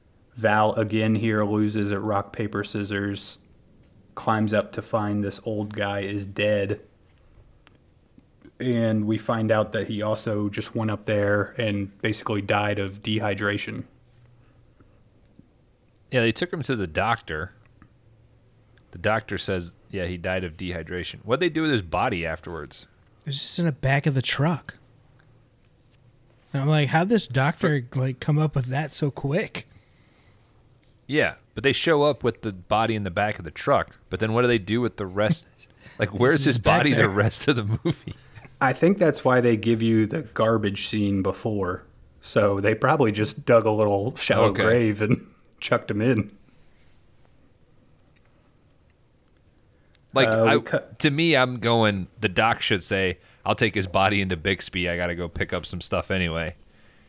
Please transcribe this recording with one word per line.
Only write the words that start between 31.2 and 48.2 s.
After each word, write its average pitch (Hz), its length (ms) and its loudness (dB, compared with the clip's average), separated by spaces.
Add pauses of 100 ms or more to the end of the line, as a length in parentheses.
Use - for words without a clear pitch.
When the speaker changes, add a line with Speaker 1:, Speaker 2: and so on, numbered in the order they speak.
Speaker 2:
but 107 80 -4
they 135 100 4
show 151 300 2
up 147 200 0
with 120 180 -2
the 110 100 -6
body 107 440 0
in 104 100 -4
the 95 40 -6
back 101 300 -2
of 85 60 -12
the 76 60 -10
truck. - 440 0 (140)
But - 100 -4
then 110 140 0
what 117 100 4
do 123 40 4
they 120 120 4
do 104 220 -2
with 117 160 -2
the 101 100 -6
rest? 104 440 0
Speaker 3:
<laughs> - 40 -20 (420)
Speaker 2:
Like, 104 160 0
where's 127 260 4
Speaker 3:
He's 135 60 0
Speaker 2:
his 120 140 4
Speaker 3:
back - 220 4
Speaker 2:
body 147 120 4
Speaker 3:
there. 120 100 4
Speaker 2:
the 107 60 4
rest 104 380 0
of 147 80 4
the 110 280 -2
movie? - 320 -4 (440)
Speaker 1:
I 135 140 2
think 185 240 2
that's 165 280 2
why 127 160 4
they 120 160 4
give 113 240 0
you 113 240 4
the 104 160 -4
garbage 107 640 0
scene 101 360 0
before. 95 600 -4 (380)
So 101 380 2
they 107 160 2
probably 131 360 4
just 107 340 -2
dug 117 200 6
a 110 60 4
little 107 440 0
shallow 110 340 4
Speaker 2:
Okay. 101 140 0
Speaker 1:
grave 110 380 4
and 107 240 0 (180)
<laughs> - 160 -20
chucked - 320 -2
him 101 100 -2
in. 120 300 2 (3750)